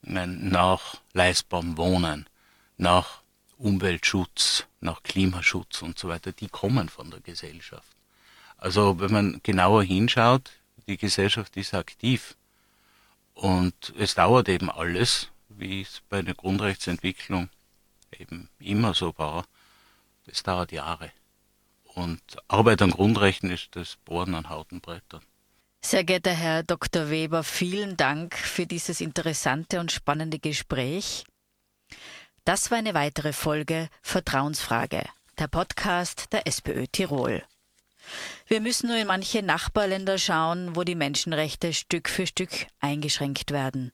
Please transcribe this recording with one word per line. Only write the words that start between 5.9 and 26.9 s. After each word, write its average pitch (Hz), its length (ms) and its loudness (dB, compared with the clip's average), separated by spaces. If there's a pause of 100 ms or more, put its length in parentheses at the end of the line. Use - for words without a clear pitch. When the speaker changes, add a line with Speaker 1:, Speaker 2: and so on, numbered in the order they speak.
Speaker 1:
so 92 120 -8
weiter, 85 220 -8
die - 160 -12
kommen 98 420 0
von - 200 -18
der 78 120 -18
Gesellschaft. - 680 -16 (680)
Also 95 440 4
wenn 98 120 0
man 101 300 2
genauer 101 420 6
hinschaut, 117 680 4 (360)
die 98 100 -4
Gesellschaft - 600 0
ist - 160 -6
aktiv. - 640 -2 (960)
Und 92 640 0
es 104 160 0
dauert 101 340 6
eben 90 220 2
alles, 87 600 0 (180)
wie 98 340 -8
es - 260 -14
bei 98 140 -2
der 87 140 -6
Grundrechtsentwicklung 95 1120 -2 (680)
eben - 300 -14 (120)
immer 104 340 0
so 85 240 -2
war, 80 280 -4 (840)
es - 160 -8
dauert 90 280 -2
Jahre. 80 400 -8 (840)
Und 85 260 -6 (260)
Arbeit 107 340 6
an 95 100 6
Grundrechten 98 580 4
ist - 260 -8
das 87 300 -10
Bohren 87 300 -4
an 78 120 -6
harten 80 320 -12
Brettern. 85 420 -16 (600)
Speaker 2:
Sehr - 220 2
geehrter 180 300 0
Herr 165 300 0
Doktor 165 460 -2